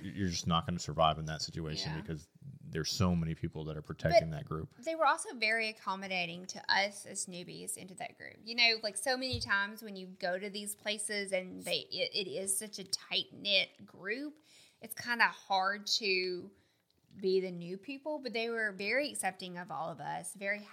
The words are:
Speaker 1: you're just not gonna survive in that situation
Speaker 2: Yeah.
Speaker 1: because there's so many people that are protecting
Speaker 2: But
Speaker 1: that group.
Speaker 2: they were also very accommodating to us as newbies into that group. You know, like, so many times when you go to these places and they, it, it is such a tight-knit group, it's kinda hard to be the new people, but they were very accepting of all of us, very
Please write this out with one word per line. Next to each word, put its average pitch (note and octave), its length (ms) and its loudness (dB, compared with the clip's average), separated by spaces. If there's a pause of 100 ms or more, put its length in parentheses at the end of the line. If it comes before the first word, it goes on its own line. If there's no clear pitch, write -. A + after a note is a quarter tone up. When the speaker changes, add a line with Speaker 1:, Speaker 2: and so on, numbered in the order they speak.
Speaker 1:
you're F#2 280 0
just - 180 -2
not E2 180 6
gonna F2 140 0
survive D#2 380 6
in D#2 80 -4
that D#2 160 -4
situation D#2 520 -4
Speaker 2:
Yeah. D#2+ 60 -4
Speaker 1:
because D2+ 260 -6 (420)
there's D#2+ 220 -2
so F2+ 240 4
many E2 200 2
people E2 320 -6
that D2+ 100 -6
are D2+ 60 -8
protecting - 480 4
Speaker 2:
But D2+ 80 -4
Speaker 1:
that D2+ 80 -8
group. D#2 240 -4 (140)
Speaker 2:
they D#4+ 120 -2
were D#4+ 100 4
also D#4+ 220 2 (100)
very A3 300 2
accommodating F#3+ 800 -4
to G3+ 120 -10 (100)
us G3+ 400 0
as G3 180 -6
newbies F3+ 500 -10
into F#3 200 -14
that - 200 -10
group. - 260 -16
You A3+ 140 -10
know, A#3 160 8 (100)
like, G#3 140 -4
so B3+ 200 2
many B3+ 220 -2
times G#3+ 460 0
when G#3 100 -8
you F#3 140 -10 (100)
go F3+ 180 0
to G3+ 140 -4
these G3+ 240 -6
places G#3 560 -2
and F#3 320 -2
they, - 300 0
it, E3 180 0 (160)
it - 40 -6
is F#3+ 280 0
such G#3+ 220 -6
a F#3+ 40 -10
tight-knit - 1040 0
group, A#3+ 480 -6 (480)
it's A3+ 120 -10
kinda A#3 300 4 (220)
hard G3 400 4 (120)
to F#3 520 2 (720)
be F#3+ 200 6
the F#3 100 0
new F3 260 -8
people, C#4 420 -6
but B3+ 140 -6
they A3+ 160 -2
were A3 240 0
very A3 380 0
accepting F#3 480 -4
of F3 120 -8
all D#3+ 200 -4
of D#3+ 100 -10
us, D#3 380 -6
very G#3 340 -4